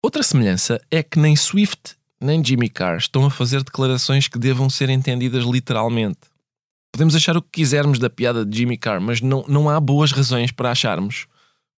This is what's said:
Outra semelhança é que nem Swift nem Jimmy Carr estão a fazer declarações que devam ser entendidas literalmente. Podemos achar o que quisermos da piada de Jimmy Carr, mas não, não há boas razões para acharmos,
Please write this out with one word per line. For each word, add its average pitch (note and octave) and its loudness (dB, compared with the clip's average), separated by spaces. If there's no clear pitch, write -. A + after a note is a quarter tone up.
Outra C4 -2
semelhança A2 0
é D#3+ 0
que - -2
nem D3+ 6
Swift - -2
nem D3 0
Jimmy A#2+ 0
Carr F2 -4
estão C3 0
a C#3+ 4
fazer C3 -2
declarações C3 0
que - -8
devam C3 0
ser C3+ -2
entendidas B2+ 0
literalmente. A#2 -2
Podemos D#3 2
achar E3 2
o E3 0
que - -20
quisermos C#3+ 2
da A#2+ 0
piada A#2 -2
de G#2 -4
Jimmy A#2+ 0
Carr, G2+ -4
mas A2+ -2
não, C3 0
não D3 2
há D3+ 2
boas C#3+ 2
razões B2 0
para B2 -4
acharmos, G#2 -4